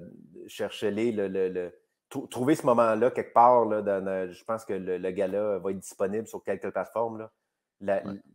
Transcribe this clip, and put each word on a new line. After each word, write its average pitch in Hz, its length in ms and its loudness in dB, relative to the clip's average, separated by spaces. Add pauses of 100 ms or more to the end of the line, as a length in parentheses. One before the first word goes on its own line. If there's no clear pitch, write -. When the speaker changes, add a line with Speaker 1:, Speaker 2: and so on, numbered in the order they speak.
(480)
Speaker 1:
cherchez-les, 113 680 -2
le, 101 160 -2
le, 95 180 0
le, 90 260 -6 (360)
trou-, 135 180 -8
trouvez 127 280 2
ce - 100 -4
moment-là 117 460 4
quelque - 220 -6
part, 120 320 8
là, 107 160 0
dans, 98 220 0
dans, 95 280 -4
je - 120 -20
pense - 220 -6
que 104 80 -4
le, 92 240 -4
le 92 140 -4
gala 98 480 -2
va 98 120 -4
être 98 80 -6
disponible 101 480 -4
sur - 160 -12
quelques 98 280 -6
plateformes, 110 480 -4
là. 110 120 -12 (500)
La, 98 240 -2
Speaker 2:
Ouais. 98 140 -10 (160)